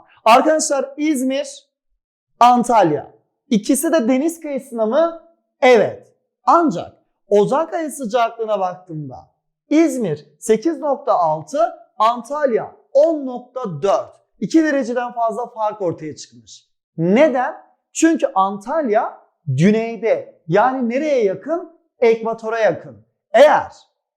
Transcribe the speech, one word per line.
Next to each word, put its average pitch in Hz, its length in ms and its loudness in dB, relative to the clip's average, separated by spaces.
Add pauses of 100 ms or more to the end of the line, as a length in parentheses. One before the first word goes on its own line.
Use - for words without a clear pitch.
(260)
arkadaşlar 269 720 2
İzmir, 277 500 -2 (920)
Antalya, 226 720 4 (380)
ikisi 269 440 0
de 320 140 2
deniz 277 320 0
kıyısında 240 460 -6
mı? 320 360 -2 (400)
Evet. 214 520 2 (300)
Ancak 277 500 0 (340)
Ocak 220 460 0
ayı 320 180 -6
sıcaklığına 226 680 -4
baktığımda 165 560 -10 (540)
İzmir 262 580 0 (120)
sekiz 262 400 -2
nokta 277 340 -2
altı, 160 460 -2 (380)
Antalya 240 800 -2 (180)
on 302 320 2
nokta 247 560 -10
dört. 151 340 0 (240)
İki 311 240 0
dereceden 247 500 -2
fazla 233 360 -4
fark 214 320 -6
ortaya 160 340 -6
çıkmış. - 500 -20 (320)
Neden? 254 580 2 (380)
Çünkü 320 420 2
Antalya 214 920 -2 (220)
güneyde, 208 1000 -2
yani 233 420 0
nereye 269 340 -2
yakın? 302 560 -6 (200)
Ekvatora 226 600 0
yakın. 151 460 -4 (260)
Eğer 247 400 4 (460)